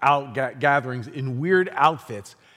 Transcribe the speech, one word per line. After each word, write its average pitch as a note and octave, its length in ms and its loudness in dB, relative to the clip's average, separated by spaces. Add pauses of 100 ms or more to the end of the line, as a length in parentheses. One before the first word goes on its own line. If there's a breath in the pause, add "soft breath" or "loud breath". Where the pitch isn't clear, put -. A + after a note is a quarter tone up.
out C#3 320 2
ga-, C3 240 -4
gatherings B2+ 500 0
in C3 320 -6
weird F#3 340 2
outfits, C#3 640 -2 (220 soft breath)